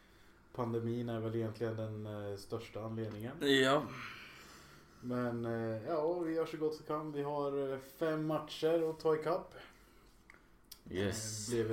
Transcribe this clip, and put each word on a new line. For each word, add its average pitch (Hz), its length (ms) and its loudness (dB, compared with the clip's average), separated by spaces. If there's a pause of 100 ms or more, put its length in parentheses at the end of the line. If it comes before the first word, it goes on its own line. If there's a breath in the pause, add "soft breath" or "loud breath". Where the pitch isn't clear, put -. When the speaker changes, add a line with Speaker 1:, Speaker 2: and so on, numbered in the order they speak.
(540 soft breath)
Speaker 1:
Pandemin 117 560 0
är 113 100 0
väl 110 160 0
egentligen 113 400 0
den, 110 300 -4 (260)
eh, 98 60 -6
största 110 460 -8
anledningen. 110 560 -4
Speaker 2:
Ja. 139 440 6 (1160 loud breath)
Speaker 1:
Men, 123 440 0
eh, 113 420 0
ja, 165 320 2
vi 160 160 0
gör 160 100 2
så 160 120 -6
gott 151 240 0
vi - 60 -18
kan. 156 240 -2
Vi 143 120 0
har, 143 500 0
eh, 131 60 -2
fem 156 480 0
matcher 160 600 2
att 160 100 -4
ta 156 160 4
ikapp. 165 380 0 (1400 loud breath)
Speaker 2:
Yes. 98 580 -2
Speaker 1:
Det 117 160 4
blev 110 100 0